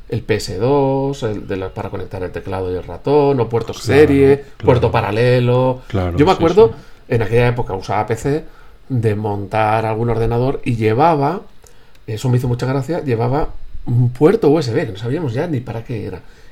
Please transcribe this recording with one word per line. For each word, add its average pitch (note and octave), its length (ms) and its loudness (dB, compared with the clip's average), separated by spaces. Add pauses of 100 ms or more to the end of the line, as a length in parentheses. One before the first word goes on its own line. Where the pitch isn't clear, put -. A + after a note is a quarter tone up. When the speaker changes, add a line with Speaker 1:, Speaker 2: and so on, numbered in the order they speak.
Speaker 1:
el A#2 140 -4
P A2 140 -2
S F#2 220 -6
dos, C#3 640 0
el G#2+ 240 -4
de G2+ 100 -4
la, F#2+ 120 -6
para G2+ 220 -8
conectar F#2+ 340 -8
el E2+ 80 -8
teclado F#2+ 400 -6
y F2+ 40 -2
el F2 60 -6
ratón, C#3 560 0
o A2+ 100 0
puertos A#2 340 -4
Speaker 2:
Claro, C3+ 180 4
Speaker 1:
serie, C#3 360 6
Speaker 2:
claro. - 280 -10
Speaker 1:
puerto B2 260 4
paralelo. B2 960 2
Speaker 2:
Claro, F2+ 300 -2
Speaker 1:
Yo C#3+ 100 6
me F#3+ 60 6
Speaker 2:
sí, F#3 40 0
Speaker 1:
acuerdo, F#3 320 6
Speaker 2:
sí. - 460 -10
Speaker 1:
en A2+ 80 2
aquella A#2 260 2
época A#2 260 -2
usaba G2 320 -4
P A2+ 100 -2
C, D3+ 280 -2 (440)
de A2+ 280 0
montar G#2+ 680 0
algún A2 260 -2
ordenador A#2 540 0
y A#2+ 120 -2
llevaba, C#3+ 680 2 (640)
eso A2 220 -4
me B2 80 4
hizo B2+ 100 0
mucha B2 200 -2
gracia, C#3 360 -2
llevaba B2 480 0 (360)
un A#2+ 240 2
puerto D#3 380 4
U D3+ 100 4
S A#2 140 -4
B, E3 140 -2
que G#2+ 60 -8
no F#2 60 -12
sabíamos B2 360 -4
ya D3+ 120 -2
ni D3 140 -2
para A#2 240 -8
qué G#2 220 -8
era. F#2 140 -10 (320)